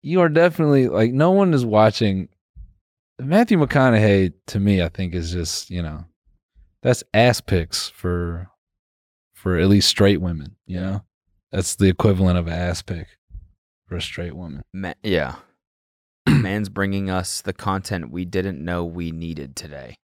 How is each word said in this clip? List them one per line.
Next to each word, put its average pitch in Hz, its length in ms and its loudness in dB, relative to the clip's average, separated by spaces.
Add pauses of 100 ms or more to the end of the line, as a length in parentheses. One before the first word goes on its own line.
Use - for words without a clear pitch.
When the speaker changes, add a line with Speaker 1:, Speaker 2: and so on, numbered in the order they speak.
Speaker 1:
you 170 180 0
are 170 80 6
definitely, 151 600 4
like, 113 240 2
no 151 180 4
one 190 240 4
is 127 100 2
watching. 107 640 2 (920)
Matthew 190 400 2
McConaughey, 107 760 4 (160)
to 101 120 -4
me, 98 220 2
I 85 60 -2
think 90 260 -6
is 82 180 -4
just, 87 380 -6
you 87 120 -6
know, 78 220 -10 (800)
that's 127 200 0 (120)
ass 117 260 4
pics - 480 -4
for, 87 600 -6 (840)
for 92 240 -2
at 90 100 4
least 101 200 6
straight 101 320 2
women, 85 360 -8 (100)
you 92 120 -10
Speaker 2:
Yeah. 92 120 -6
Speaker 1:
know? 101 140 -6 (460)
That's - 260 -4
the 98 120 4
equivalent 92 500 2
of 85 80 -2
an 82 60 -6
ass 87 300 -4
pic 82 240 -12 (800)
for 90 100 -12
a 85 60 -8
straight - 340 -10
woman. 82 260 -14 (120)
Speaker 2:
Ma-, 92 180 -8 (100)
yeah. 78 340 -2 (500)
<clears throat> - 420 -8
Man's 104 400 0
bringing 98 400 -4
us 92 320 -6
the 98 140 -8
content 95 580 -6
we 90 140 -8
didn't 92 360 -6
know 87 220 -4
we 85 280 -8
needed 80 440 -10
today. 69 480 -16